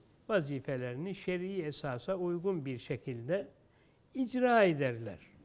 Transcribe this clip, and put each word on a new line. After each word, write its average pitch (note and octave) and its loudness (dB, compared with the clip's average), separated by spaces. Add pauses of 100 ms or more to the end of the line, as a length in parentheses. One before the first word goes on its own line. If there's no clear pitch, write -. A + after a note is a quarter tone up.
(300)
vazifelerini C#3 -2
şer'i F#3 -4
esasa C#3+ -4
uygun F3 -2
bir B2+ -4
şekilde C3 -4 (680)
icra B3 6
ederler. B2 2 (260)